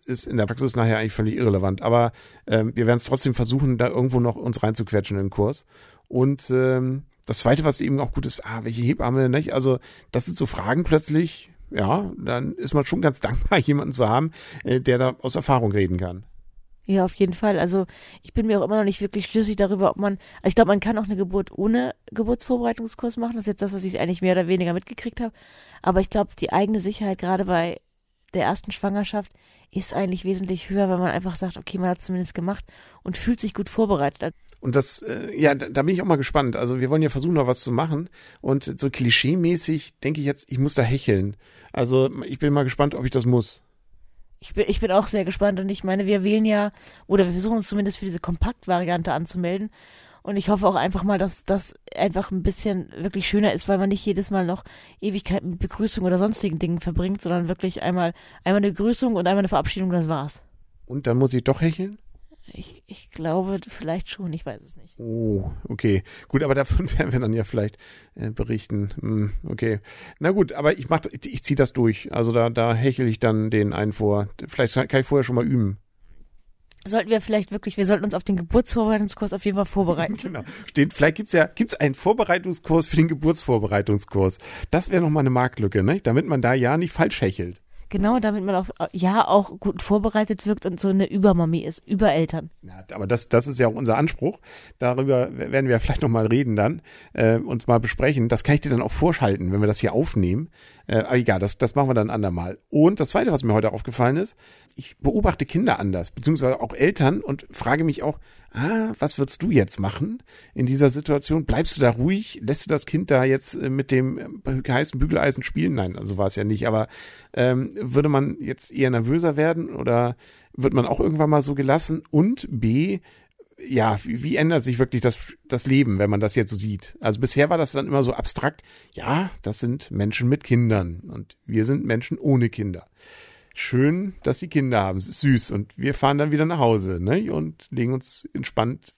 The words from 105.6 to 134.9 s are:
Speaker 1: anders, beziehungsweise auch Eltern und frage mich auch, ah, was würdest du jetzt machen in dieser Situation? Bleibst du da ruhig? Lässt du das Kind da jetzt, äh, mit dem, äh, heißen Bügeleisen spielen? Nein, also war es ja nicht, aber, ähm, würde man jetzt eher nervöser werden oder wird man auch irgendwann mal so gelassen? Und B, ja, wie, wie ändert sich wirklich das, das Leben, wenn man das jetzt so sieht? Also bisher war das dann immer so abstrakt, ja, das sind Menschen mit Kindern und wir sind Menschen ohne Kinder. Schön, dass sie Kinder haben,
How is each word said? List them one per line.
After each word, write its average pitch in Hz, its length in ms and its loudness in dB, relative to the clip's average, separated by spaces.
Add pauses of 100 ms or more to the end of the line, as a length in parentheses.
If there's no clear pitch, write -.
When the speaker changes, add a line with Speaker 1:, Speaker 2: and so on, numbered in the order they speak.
Speaker 1:
anders, 92 320 -4
beziehungsweise 131 500 0
auch 117 120 -8
Eltern - 480 2
und - 300 -8
frage 147 320 0
mich 156 200 -2
auch, 147 160 -4 (320)
ah, 220 480 -2
was - 180 -2
würdest - 240 -4
du 190 100 0
jetzt 110 280 4
machen 151 420 -4 (320)
in 123 120 -2
dieser 135 240 4
Situation? 147 560 -2
Bleibst - 320 0
du 143 40 0
da 120 100 6
ruhig? 170 520 -2
Lässt 131 220 -2
du - 40 -6
das 151 160 -2
Kind 170 240 -4
da 131 140 4
jetzt, 135 320 0
äh, - 140 -6
mit 135 220 -2
dem, 131 540 -2
äh, 131 240 -4
heißen 135 300 0
Bügeleisen 139 440 0
spielen? 156 320 -2
Nein, 90 220 -4
also 101 200 -6
war 101 100 0
es - 80 -4
ja 104 80 -2
nicht, 107 240 0
aber, 110 200 0 (460)
ähm, 127 420 2
würde 143 340 0
man 143 320 0
jetzt - 300 -8
eher 131 180 2
nervöser 139 480 0
werden 165 360 0
oder 120 440 0 (360)
wird 131 200 0
man 123 120 4
auch - 140 -2
irgendwann 151 300 2
mal 151 120 4
so 139 140 -2
gelassen? 139 540 0
Und 185 400 2
B, 135 500 0 (680)
ja, 110 360 2
wie, 117 200 -6
wie 147 120 -2
ändert 156 280 2
sich 123 160 0
wirklich 127 220 2
das, 123 180 2 (280)
das 123 200 -4
Leben, 131 320 4
wenn 101 100 4
man 101 100 2
das 104 160 0
jetzt 110 140 0
so 113 60 -6
sieht? 104 440 -8
Also 110 200 0
bisher 135 300 2
war 175 80 2
das 156 140 0
dann 135 160 -4
immer 139 160 2
so 123 100 0
abstrakt, - 500 -4 (300)
ja, 170 380 -2 (100)
das - 180 -6
sind 131 320 -4
Menschen 104 380 0
mit 143 140 0
Kindern 107 580 2
und - 440 -16
wir 110 200 0
sind 139 200 0
Menschen 117 320 -2
ohne 123 320 2
Kinder. 101 380 -6 (640)
Schön, 165 680 0
dass - 160 0
sie 185 80 -8
Kinder 131 320 2
haben, 95 180 0